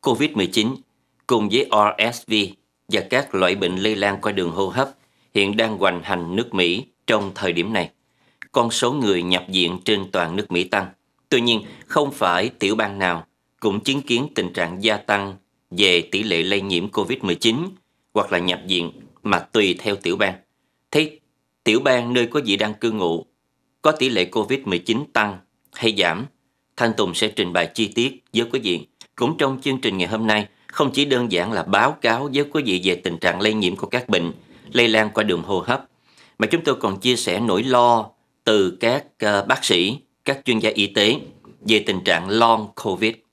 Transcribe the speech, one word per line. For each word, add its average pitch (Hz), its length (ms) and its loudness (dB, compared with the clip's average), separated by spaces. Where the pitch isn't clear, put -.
covid 139 300 0
mười 101 160 0
chín 110 280 0
cùng 110 220 2
với 120 220 0
R 107 440 2
S - 120 -14
V 107 60 -2
và 95 140 0
các 123 340 -2
loại 92 200 2
bệnh 92 200 -2
lây 104 200 0
lan 98 260 0
qua 107 100 -2
đường 92 200 -2
hô 95 180 -2
hấp 131 200 -2
hiện 101 240 2
đang 110 200 0
hoành 90 260 2
hành 90 320 -4
nước - 180 -2
Mỹ 92 300 2
trong 101 280 0
thời 90 180 -2
điểm 87 200 -2
này. 87 160 -2
Con 117 200 0
số 120 200 0
người 104 320 0
nhập 90 240 0
viện 90 380 0
trên 98 260 -2
toàn 87 240 -2
nước 104 160 -6
Mỹ 87 120 0
tăng. 95 240 -2
Tuy 123 120 4
nhiên, 117 200 2
không 147 260 0
phải 95 380 0
tiểu 101 260 -2
bang 101 240 -2
nào 87 260 0
cũng 104 200 0
chứng 135 220 -2
kiến 127 340 0
tình 90 180 -4
trạng 90 300 -4
gia 107 140 2
tăng 98 380 -2
về 90 300 4
tỷ 95 220 -4
lệ 85 200 0
lây 98 180 0
nhiễm 95 260 -2
covid 104 340 -4
mười 87 140 -2
chín 113 220 2
hoặc 104 180 0
là 90 80 2
nhập 90 280 -2
viện 85 240 -2
mà 98 160 0
tùy 95 400 2
theo 101 160 -2
tiểu 92 200 -2
bang. 95 200 -2
Thế 151 280 0
tiểu 110 160 2
bang 123 340 2
nơi 120 140 2
có 147 180 -2
vị 98 120 0
đang 107 160 -2
cư 113 180 -2
ngụ 87 340 -2
có 151 100 4
tỷ 135 180 0
lệ 95 160 0
covid 113 400 -2
mười 92 140 0
chín 117 240 -2
tăng 104 240 0
hay 113 240 0
giảm? 92 280 0
Thanh 117 200 2
Tùng 92 160 0
sẽ 107 140 -2
trình 90 260 -4
bày 85 200 0
chi 110 140 0
tiết 120 360 -2
với 117 180 0
quý 139 80 -2
vị. 90 280 -4
Cũng 175 220 0
trong 135 240 0
chương 131 200 -2
trình 101 160 -2
ngày 87 100 0
hôm 110 200 -2
nay, 107 200 2
không 143 240 0
chỉ 139 140 0
đơn 123 260 0
giản 90 200 0
là 90 120 -2
báo 104 280 2
cáo 123 420 -2
với 143 180 0
quý 151 140 -2
vị 92 180 0
về 92 120 2
tình 85 220 -4
trạng 87 240 0
lây 110 120 2
nhiễm 98 220 0
của - 120 -8
các 123 220 -4
bệnh 85 220 0
lây 120 160 4
lan 110 260 4
qua 113 100 0
đường 87 200 0
hô 95 160 -2
hấp, 120 260 -4
mà 113 100 0
chúng 165 160 0
tôi 143 120 0
còn 98 240 -4
chia 123 160 2
sẻ 98 240 -2
nỗi 110 240 0
lo 120 460 4
từ 101 360 2
các, 127 260 0
ờ, 101 280 2
bác - 180 2
sĩ, 95 320 2
các 139 200 -2
chuyên 117 140 2
gia 107 100 2
y 104 180 0
tế 107 280 2
về 107 180 2
tình 101 240 -2
trạng 90 260 0
long 110 380 4
covid. 110 300 -2